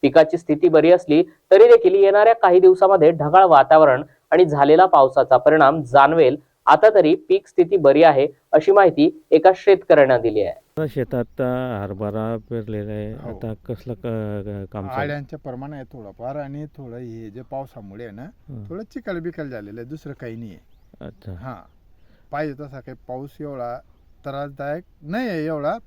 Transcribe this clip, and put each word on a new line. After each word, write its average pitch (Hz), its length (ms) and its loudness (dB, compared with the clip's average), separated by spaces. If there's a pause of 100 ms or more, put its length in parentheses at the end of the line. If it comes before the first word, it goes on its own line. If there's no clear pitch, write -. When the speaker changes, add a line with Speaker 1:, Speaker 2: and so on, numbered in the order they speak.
Speaker 1:
पिकाची 156 360 2
स्थिती 160 320 -2
बरी 160 220 4
असली 175 320 2 (280)
तरी 196 120 8
देखील 226 320 4
येणाऱ्या 202 400 2
काही 185 240 2
दिवसामध्ये 185 520 4
ढगाळ 160 320 2
वातावरण 151 600 4 (280)
आणि 175 140 4
झालेला 147 400 4
पावसाचा 135 520 2
परिणाम 151 460 2
जाणवेल. 139 540 2 (280)
आता 214 280 4
तरी 170 220 4
पीक - 320 -4
स्थिती 180 300 -2
बरी 143 260 4
आहे 143 240 4 (240)
अशी - 200 0
माहिती 165 600 2
एका 160 240 4
शेतकऱ्यानं 147 680 2
दिली 107 200 -2
आहे. 98 100 -6
Speaker 2:
आता - 380 -10
शेतात, 123 520 -8
अ, 127 420 -6
हरभरा 104 540 -8 (120)
पेरलेला 107 420 -12
आहे. 107 220 -12
Speaker 3:
हो. 120 160 -16
Speaker 2:
आता 110 240 -14
कसलं 120 400 -14
क-, 104 40 -14
क-, 104 720 -12
काम 98 160 -14
चालू - 20 -
आहे? 131 120 -10
Speaker 3:
आळ्यांचं 147 360 -12
प्रमाण 135 360 -16
आहे 139 100 -18
थोडंफार 117 520 -16
आणि 143 300 -14
थोडं 131 320 -20
हे 113 320 -18
जे 113 120 -20
पावसामुळे 120 640 -18
आहे 110 100 -18
ना, 113 100 -20
Speaker 2:
हं. 139 460 -20
Speaker 3:
थोडं 196 140 -14
चिखल 208 360 -14
बिखल 160 300 -12
झालेलं 107 320 -16
आहे, 120 80 -18
दुसरं 151 240 -18
काही 120 220 -16
नाही 113 160 -16
आहे. - 80 -20 (460)
Speaker 2:
अच्छा. - 280 -18
Speaker 3:
हां, 113 220 -18 (760)
पाहिजे 147 220 -10
तसा 135 260 -20
काही 127 180 -20 (100)
पाऊस 131 220 -14 (120)
एवढा 131 360 -12 (480)
त्रासदायक 143 580 -12 (180)
नाही 220 280 -10
आहे 160 160 -8
एवढा 160 420 -8